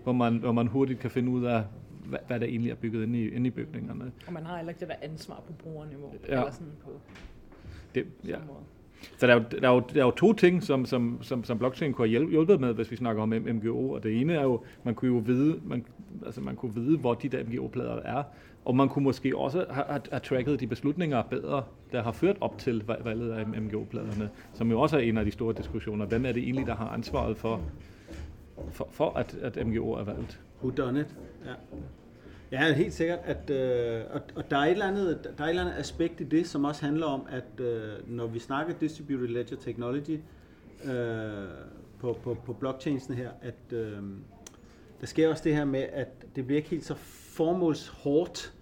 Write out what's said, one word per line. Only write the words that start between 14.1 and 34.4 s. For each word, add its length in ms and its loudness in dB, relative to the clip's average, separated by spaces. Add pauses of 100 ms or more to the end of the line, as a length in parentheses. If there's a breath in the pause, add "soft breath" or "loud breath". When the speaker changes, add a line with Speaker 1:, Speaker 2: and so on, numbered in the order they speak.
Speaker 1:
ene 120 4
er 100 4
jo, 200 4 (200 loud breath)
man 120 0
kunne 160 2
jo 140 6
vide, 400 4
man, 200 -4 (400)
altså 160 -8
man 140 -6
kunne 200 -6
vide, 220 4
hvor 160 4
de 160 -2
der 140 -2
M 40 -6
G 120 -4
O-plader 440 -4
er, 200 -2 (420 loud breath)
og 100 2
man 140 6
kunne 140 2
måske 340 2
også 320 0
ha-, 120 -4 (120)
ha-, 60 -2 (120)
have 80 -2
tracket 400 0
de 80 -2
beslutninger 560 0
bedre, 400 -2 (280)
der 120 0
har 80 0
ført 300 2
op 160 -2
til 320 0
va-, 140 -2
valget 280 -2
af 160 -4
M 220 -4
G 60 -4
O-pladerne, 540 -4 (240 loud breath)
som 180 2
jo 100 6
også 160 4
er 40 6
en 160 4
af 80 2
de 60 2
store 260 -2
diskussioner. 480 -4
Hvem 200 0
er 60 0
det 120 0
egentlig, 240 0
der 80 -2
har 140 -4
ansvaret 480 -2
for, 240 -2 (1120 loud breath)
for, 200 -6
for 260 0
at, 240 -4
at 260 -4
M 40 0
G 80 0
O 120 -2
er 120 -4
valgt? 360 -8 (240)
Speaker 3:
Who 140 0
done 220 0
it? 160 -4 (300)
Ja. 60 -10 (1000 loud breath)
Ja, 220 4
helt 200 4
sikkert, 320 0
at, 240 -4
øh, 520 2 (120)
og, 80 -4 (140)
og 160 -6